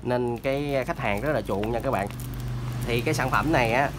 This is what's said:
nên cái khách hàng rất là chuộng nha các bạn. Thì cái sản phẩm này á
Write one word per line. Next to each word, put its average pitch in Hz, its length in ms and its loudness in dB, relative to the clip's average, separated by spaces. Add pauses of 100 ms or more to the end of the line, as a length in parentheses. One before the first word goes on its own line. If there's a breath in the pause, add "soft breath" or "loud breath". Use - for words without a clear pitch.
nên 120 340 0
cái 135 500 0
khách - 120 -4
hàng 107 220 0
rất 147 120 0
là 117 80 0
chuộng 104 300 -2
nha 117 80 0
các 127 120 -2
bạn. 101 160 0 (800)
Thì 120 140 2
cái 156 120 0
sản 131 160 0
phẩm 127 220 2
này 120 220 6
á 139 260 4